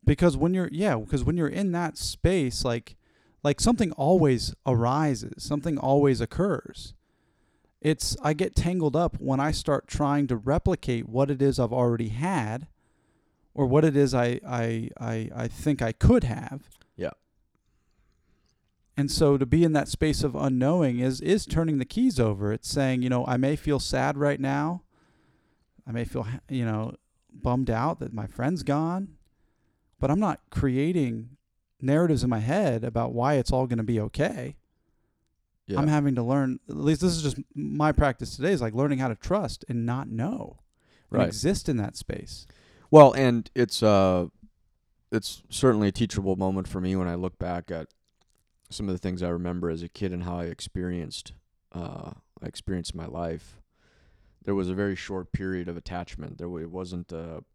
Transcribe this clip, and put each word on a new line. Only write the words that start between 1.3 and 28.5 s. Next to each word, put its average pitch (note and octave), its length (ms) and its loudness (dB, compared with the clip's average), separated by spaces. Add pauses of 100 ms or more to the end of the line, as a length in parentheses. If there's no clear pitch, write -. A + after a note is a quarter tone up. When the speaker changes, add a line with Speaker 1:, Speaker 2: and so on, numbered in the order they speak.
Speaker 1:
you're D#3+ 120 0
in G3 240 -2
that E3+ 240 -4
space, E3 680 -2
like, A#2 320 -4 (460)
like, D3 180 0
something A3+ 320 2
always C#3+ 640 2 (120)
arises, C3 760 0
something D3 360 -4
always C3+ 420 4
occurs. - 760 -4 (880)
It's, - 420 -2
I D3+ 100 0
get D#3+ 240 -2
tangled E3 400 0
up E3 240 -2
when C3+ 200 -2
I D3 100 0
start D3 360 -2
trying C#3+ 420 0
to B2 80 -2
replicate C3+ 720 -2
what C3+ 240 0
it C3+ 120 0
is C3+ 160 2
I've A#2+ 140 0
already A#2+ 360 0
had B2+ 580 -4 (840)
or C#3 140 0
what C#3+ 180 6
it D#3 100 4
is C#3 200 4
I, A#2+ 320 0
I, A#2 520 -4
I, A2+ 360 -6
I A#2 140 -6
think C#3+ 340 -2
I A2+ 100 -2
could - 320 6
have. A#2+ 440 -6 (280)
Speaker 2:
Yeah. - 140 -6 (1900)
Speaker 1:
And C#3+ 140 0
so C#3+ 260 4
to C3+ 80 2
be D#3 200 4
in D#3+ 100 2
that C#3+ 140 2
space - 360 0
of C3 100 -2
unknowing C#3 680 2
is, B2+ 200 -2
is F#3 240 0
turning D#3+ 340 0
the B2+ 60 -4
keys A#3 340 0
over. G#2 340 2
It's - 160 -6
saying, C3 340 0
you B2+ 80 0
know, B2 160 0
I B2 100 -2
may C3+ 200 2
feel C#3+ 220 0
sad C3+ 380 -2
right C#3+ 240 0
now, D3 420 -2 (1040)
I B2 60 -10
may A#2+ 120 -4
feel, A#2+ 200 -6
ha-, A#2+ 240 -8
you B2+ 160 -4
know, A2 300 -4 (380)
bummed B2 380 -2
out A#2 300 -2
that - 120 -8
my G#2+ 140 -8
friend's D3 360 -4